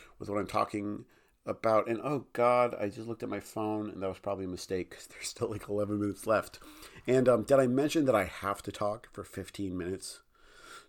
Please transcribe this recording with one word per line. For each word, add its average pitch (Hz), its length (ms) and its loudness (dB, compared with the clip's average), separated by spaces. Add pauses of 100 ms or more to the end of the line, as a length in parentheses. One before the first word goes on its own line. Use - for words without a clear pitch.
(200)
with 98 100 -10
what 101 80 -2
I'm 98 80 -2
talking 104 600 -2 (420)
about. 110 400 2
And, 113 160 -2
oh 135 300 -2
God, 123 460 4
I 104 100 0
just 110 180 -10
looked 113 160 -8
at 110 60 -4
my 104 100 -4
phone, 107 500 -4
and 92 140 -8
that 98 40 0
was 92 120 -6
probably 98 260 -4
a - 20 -6
mistake, 90 440 -6
'cause - 160 -18
there's - 200 -12
still, - 220 -4
like, 104 180 -8
eleven 104 320 0
minutes 101 280 -4
left. 107 320 2 (480)
And, 127 200 6
um, 117 140 6
did 135 180 6
I 131 60 8
mention 143 400 2
that 123 100 6
I 98 100 4
have 101 360 -4
to - 100 -10
talk 107 400 -4
for 101 120 -12
fifteen 95 520 -8
minutes? 92 460 -6 (680)